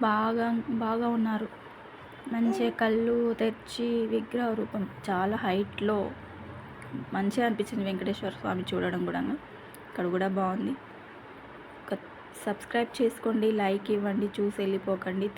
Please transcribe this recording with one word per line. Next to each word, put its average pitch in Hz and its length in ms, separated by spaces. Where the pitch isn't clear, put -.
బాగా, 226 460
బాగా 226 400
ఉన్నారు, 220 400
మంచిగా 233 380
కళ్ళు 226 680
తెరిచి 233 680
విగ్రహ 226 480
రూపం 214 340
చాలా 196 280
హైట్లో 202 760
మంచిగా 208 320
అనిపించింది 208 380
వెంకటేశ్వర 190 460
స్వామి 185 400
చూడడం 180 360
కూడా. 170 140
ఇక్కడ - 180
కూడా 185 220
బాగుంది. 190 460
ఒక 196 140
సబ్స్క్రైబ్ 233 560
చేసుకోండి, 220 500
లైక్ 202 380
ఇవ్వండి, 202 360
చూసి 202 360
వెళ్ళిపోకండి. 190 760